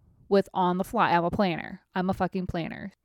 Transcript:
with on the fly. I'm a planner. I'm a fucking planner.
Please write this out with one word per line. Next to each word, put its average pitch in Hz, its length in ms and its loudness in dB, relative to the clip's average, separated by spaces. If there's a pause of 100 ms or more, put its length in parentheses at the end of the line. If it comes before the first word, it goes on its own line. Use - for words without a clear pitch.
(300)
with 196 240 4
on 180 240 2
the 190 80 0
fly. 202 260 2
I'm 170 140 4
a 175 40 0
planner. 185 520 -2 (120)
I'm 185 160 -2
a 185 40 2
fucking 185 340 -4
planner. - 460 -8 (120)